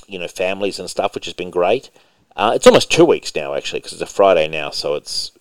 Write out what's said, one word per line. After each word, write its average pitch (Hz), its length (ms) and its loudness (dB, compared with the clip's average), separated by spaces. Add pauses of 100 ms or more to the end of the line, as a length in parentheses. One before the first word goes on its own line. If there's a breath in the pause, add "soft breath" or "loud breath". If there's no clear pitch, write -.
you 98 140 -12
know, 85 80 -8
families 95 500 -4
and 92 100 -12
stuff, - 280 -4
which - 100 -12
has 87 80 -12
been 90 160 -10
great. 90 400 0 (460 soft breath)
Uh, 110 180 0
it's 139 140 2
almost 214 240 6
two 170 140 6
weeks 110 280 2
now, 71 220 -6
actually, 65 260 -8
'cause - 100 -14
it's 80 120 -10
a - 20 -8
Friday 92 420 4
now, 76 220 -8
so 73 240 -6
it's, - 480 -8